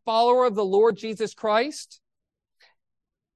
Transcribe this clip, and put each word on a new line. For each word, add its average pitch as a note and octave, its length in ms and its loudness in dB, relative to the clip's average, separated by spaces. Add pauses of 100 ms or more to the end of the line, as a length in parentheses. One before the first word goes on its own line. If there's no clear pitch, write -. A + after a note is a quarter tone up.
follower A#3+ 400 2
of A#3 100 0
the G#3 100 -2
Lord G3+ 320 2
Jesus A3 380 -8
Christ. A3+ 640 -4 (1400)